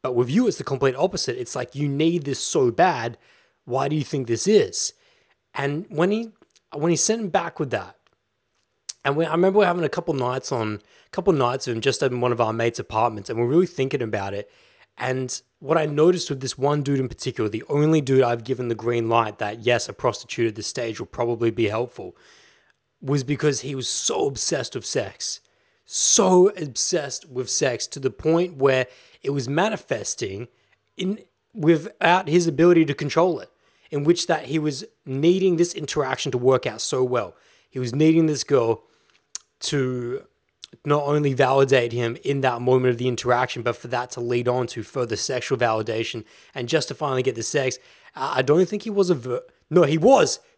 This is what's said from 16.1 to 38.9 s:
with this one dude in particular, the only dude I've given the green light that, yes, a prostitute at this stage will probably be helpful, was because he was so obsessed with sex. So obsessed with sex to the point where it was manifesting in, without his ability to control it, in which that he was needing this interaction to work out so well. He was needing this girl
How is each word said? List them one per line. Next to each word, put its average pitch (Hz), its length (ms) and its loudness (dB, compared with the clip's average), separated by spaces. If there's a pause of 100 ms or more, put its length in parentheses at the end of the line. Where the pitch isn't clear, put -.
with 135 100 -6
this 131 160 -6
one 143 260 0
dude 139 180 0
in 127 80 -2
particular, 113 420 -4
the 110 180 -8
only 151 320 2
dude 131 220 4
I've 120 220 0
given 120 240 -4
the 117 60 -2
green 113 360 -2
light 113 280 2
that, 110 220 -6
yes, 117 300 0
a - 20 -14
prostitute - 560 -4
at 107 60 -4
this 107 120 -8
stage 113 320 -4
will 113 80 -10
probably 117 440 -2
be 107 180 0
helpful, 107 480 -8 (840)
was 139 200 0
because 139 380 0
he 139 140 -8
was 127 140 -4
so - 380 0
obsessed 135 480 -2
with 120 120 -6
sex. - 540 -4 (440)
So 185 640 6
obsessed 151 800 -4
with 127 220 -6
sex 127 380 -2
to 139 120 -10
the 131 100 0
point 165 460 0
where 131 300 4 (360)
it 135 80 -4
was 135 200 -4
manifesting 123 1000 -4 (480)
in, 190 240 -4 (320)
without 170 760 2
his 165 200 4
ability 165 400 4
to 143 80 -4
control 160 440 0
it, - 120 -14 (400)
in 143 120 -4
which 170 260 2
that 151 180 -2
he 151 120 -2
was 151 260 -2 (200)
needing 170 520 2
this 175 180 2
interaction 139 580 -4
to 127 60 -2
work 127 280 2
out - 140 -6
so 127 240 0
well. 123 320 -2 (320)
He 131 100 -10
was 123 160 -4
needing 160 320 6
this 151 180 0
girl 117 380 2 (760)